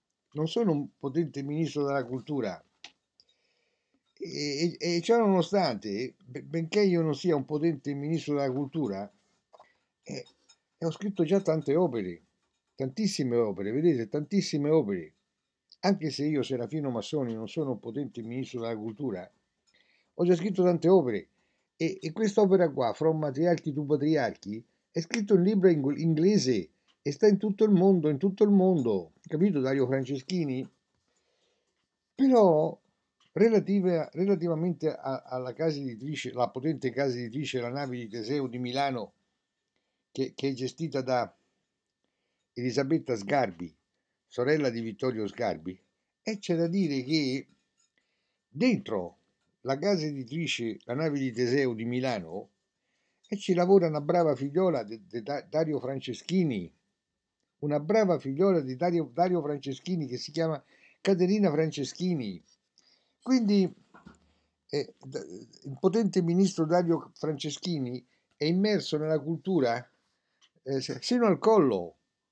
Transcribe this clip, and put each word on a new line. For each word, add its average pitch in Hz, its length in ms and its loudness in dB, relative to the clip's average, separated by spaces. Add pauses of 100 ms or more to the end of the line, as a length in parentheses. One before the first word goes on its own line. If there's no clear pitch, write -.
(320)
non 156 160 -2
sono 208 240 2
un 143 240 -2
potente 143 460 -4
ministro 147 420 -2
della 139 200 -2
cultura. 123 580 -6 (1600)
E, 147 640 -4
e, 170 160 0
e 170 60 0
ciò 226 160 4
nonostante, 160 960 0 (100)
be-, 135 180 -14
benché 165 380 -2
io 180 220 4
non 156 120 0
sia 160 220 0
un 135 80 -2
potente 147 500 -2
ministro 147 420 -2
della 139 140 0
cultura, 127 600 -4 (1000)
eh, 131 160 -10 (540)
ho 165 140 -2
scritto 196 320 -2
già 190 160 2
tante 160 340 0
opere, 117 480 -2 (540)
tantissime 135 600 -2
opere, 104 360 0
vedete, 135 360 2
tantissime 147 640 -2
opere. 101 440 0 (640)
Anche 180 300 0
se 139 140 -4
io, 147 200 0
Serafino 135 460 -4
Massoni, 120 440 -4
non 110 140 -8
sono 147 240 -4
un 107 80 -8
potente 117 420 -10
ministro 120 380 -8
della 113 160 -4
cultura, 107 520 -8 (880)
ho 180 100 0
già 180 120 6
scritto 185 260 -2
tante 170 260 4
opere 131 400 4 (480)
e, - 240 -4
e 160 120 -8
quest'opera 196 580 4
qua, 131 220 -2
From 160 260 0
Matriarchi 156 540 0
to 143 100 -4
Patriarchi, 135 840 0 (280)
è 170 80 -4
scritto 208 340 0
in 175 80 6
libro 190 260 4
in 156 140 4 (140)
inglese 156 760 2 (320)
e 135 100 -4
sta 214 140 2
in 208 100 6
tutto 202 280 0
il 214 80 4
mondo, 180 360 4
in 143 100 0
tutto 190 260 2
il 208 60 4
mondo, 151 640 4 (120)
capito, 160 340 2
Dario 131 260 2
Franceschini? 135 800 -2 (1500)
Però 196 640 6 (520)
relative, 185 800 4
relativamente 170 800 0
a, 131 300 -6
alla 127 280 -8
casa 151 260 -2
editrice, 127 540 -8
la 120 160 0
potente 135 420 -4
casa 127 260 -2
editrice 123 440 -6
La 120 100 -4
nave 131 260 -6
di 120 120 -10
Teseo 120 380 -4
di 123 120 -8
Milano, 123 540 -4 (1040)
che, 131 180 -4
che 139 140 -4
è 139 60 -2
gestita 160 480 -6
da 123 280 0 (1200)
Elisabetta 131 600 -2
Sgarbi, 101 640 -2 (500)
sorella 139 440 0
di 117 100 -6
Vittorio 110 460 -4
Sgarbi, 95 520 -6 (440)
e 220 160 -6
c'è 170 180 -2
da 165 120 0
dire 165 340 0
che 135 440 -2 (1040)
dentro 123 680 0 (420)
la 135 160 -2
casa 170 300 0
editrice 131 800 -6
La 120 100 -6
nave 147 240 -2
di 131 140 -2
Teseo 123 420 2
di 110 100 -6
Milano, 113 640 -4 (800)
e 214 80 -6
ci 202 160 -2
lavora 175 360 6
una 147 120 -2
brava 156 340 2
figliola 143 500 0
de-, 107 220 -14
de-, 120 160 -8
da-, 139 200 -6
Dario 156 380 -2
Franceschini, 131 920 -2 (880)
una 147 200 -2
brava 180 400 2
figliola 160 420 2
di 131 140 -6
Dario, 165 380 0
Dario 175 300 2
Franceschini 147 640 -4
che 123 100 -8
si 127 140 -10
chiama 160 320 -4 (400)
Caterina 190 480 4
Franceschini. 147 920 -2 (800)
Quindi, 208 500 2 (1000)
eh, 147 280 -4
d-, 117 500 -14 (160)
il 139 140 -12
potente 190 440 2
ministro 175 420 2
Dario 165 480 0
Franceschini 143 920 -6 (320)
è 147 120 -4
immerso 185 500 0
nella 156 240 0
cultura, 135 680 -2 (760)
eh, 135 140 -2
s-, 131 180 -8
sino 240 280 2
al 175 120 4
collo, 131 600 2 (340)